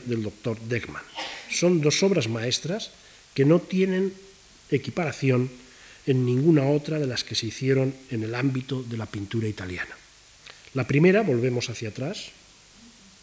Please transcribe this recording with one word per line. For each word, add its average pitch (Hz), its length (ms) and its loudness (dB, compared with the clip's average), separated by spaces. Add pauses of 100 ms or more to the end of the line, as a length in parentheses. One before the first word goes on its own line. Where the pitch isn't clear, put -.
del 117 180 -2
doctor 107 360 -6
Degmann. 113 440 -6 (460)
Son 175 320 2
dos 147 220 2
obras 170 240 2
maestras 120 640 -4 (420)
que 135 120 4
no 170 160 6
tienen 190 500 0 (580)
equiparación 131 800 0 (560)
en 127 200 2
ninguna 135 400 6
otra 151 340 0
de 143 80 -2
las 120 160 -4
que 113 120 -10
se - 100 -2
hicieron 131 480 0 (160)
en 113 140 -4
el 110 120 -6
ámbito 131 480 -2
de 117 140 -8
la 110 80 -6
pintura 107 420 -4
italiana. 95 480 -8 (800)
La 127 140 -2
primera, 180 340 6
volvemos 123 480 0
hacia 110 200 -8
atrás, 139 420 -10 (920)